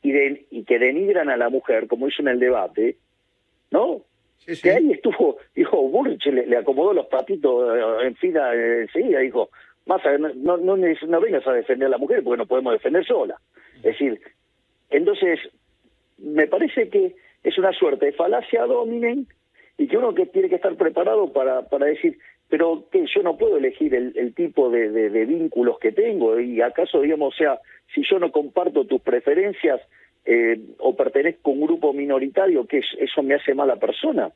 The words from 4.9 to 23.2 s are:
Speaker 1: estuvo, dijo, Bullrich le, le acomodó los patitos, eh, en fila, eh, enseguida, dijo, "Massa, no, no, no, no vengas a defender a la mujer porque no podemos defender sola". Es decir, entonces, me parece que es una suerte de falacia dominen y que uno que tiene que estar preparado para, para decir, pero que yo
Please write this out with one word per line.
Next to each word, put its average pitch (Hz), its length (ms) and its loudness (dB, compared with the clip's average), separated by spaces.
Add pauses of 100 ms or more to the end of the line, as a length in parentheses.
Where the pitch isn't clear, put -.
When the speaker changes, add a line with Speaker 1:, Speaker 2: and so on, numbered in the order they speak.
Speaker 1:
estuvo, - 460 0 (180)
dijo, 151 340 2
Bullrich 202 380 -2
le, 127 180 0
le 120 120 2
acomodó 139 360 0
los 156 140 0
patitos, 127 680 0
eh, 113 320 0
en 120 80 -4
fila, 156 400 0
eh, 117 280 0
enseguida, 202 360 0
dijo, 123 300 -2 (380)
"Massa, 147 320 2
no, 151 160 -2
no, 165 220 0
no, 185 200 0
no 165 440 0
vengas 196 260 0
a 131 60 2
defender 127 340 0
a - 40 2
la - 60 0
mujer 143 260 0
porque 120 140 0
no 113 80 -4
podemos 127 280 0
defender 147 320 0
sola". 143 300 -2 (420)
Es 120 60 -20
decir, 127 380 -2 (680)
entonces, 175 480 2 (800)
me 151 280 0
parece 226 420 0
que 185 260 0 (280)
es - 140 -2
una 185 160 2
suerte 143 320 0
de 143 80 0
falacia 233 520 0
dominen 240 640 -2 (500)
y 285 100 0
que 392 100 0
uno 240 160 0
que 180 140 0
tiene 190 220 0
que 180 60 0
estar 175 200 -2
preparado 180 580 0
para, 131 340 0
para 143 200 0
decir, 156 300 -2 (320)
pero 165 420 0
que 160 220 2
yo - 100 2